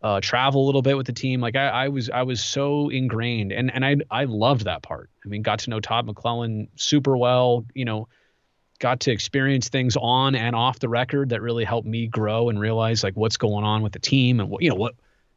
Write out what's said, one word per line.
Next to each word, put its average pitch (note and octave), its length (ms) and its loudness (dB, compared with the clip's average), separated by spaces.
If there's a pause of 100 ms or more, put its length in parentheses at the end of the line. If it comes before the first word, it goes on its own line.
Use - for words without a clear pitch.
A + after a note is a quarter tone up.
uh, G2+ 180 2
travel C3+ 440 2
a - 20 2
little C3+ 160 2
bit C3+ 140 4
with C3 100 -4
the B2 60 -6
team. B2+ 280 -2
Like, A#2 140 -2
I, C#3 140 2
I B2+ 200 0
was, C3 220 -4
I B2+ 120 0
was B2+ 200 -2
so C#3+ 460 -2
ingrained, A#2 640 -2
and, A#2 200 -2
and C3 120 -2
I, C#3+ 120 4 (140)
I B2 140 -2
loved A2+ 400 2
that E2 180 -4
part. - 260 -12 (160)
I G#2 40 -12
mean, G#2 140 -6
got G#2+ 180 0
to - 100 -8
know A2 100 -4
Todd A#2 260 -2
McClellan A2+ 680 -4
super C#3 400 2
well, B2 480 2 (100)
you C3 100 -6
know, A2 240 -6 (720)
got B2 200 0
to C3 120 2
experience C3+ 560 0
things B2+ 280 0
on C3 380 2
and A#2+ 220 -2
off B2 240 0
the B2 80 -4
record B2+ 400 0
that A2 140 -2
really A#2 220 -2
helped A2+ 220 -2
me A#2 200 -4
grow A2+ 420 0
and G#2+ 100 0
realize, A2+ 460 0
like, G2 100 -2
what's A2 220 0
going G#2+ 280 0
on G#2+ 180 2
with G#2+ 100 -2
the - 80 -12
team B2+ 400 4
and G2 100 -2
what, G2+ 120 -4
you E3 80 4
know, - 40 2
what A2+ 200 -2 (420)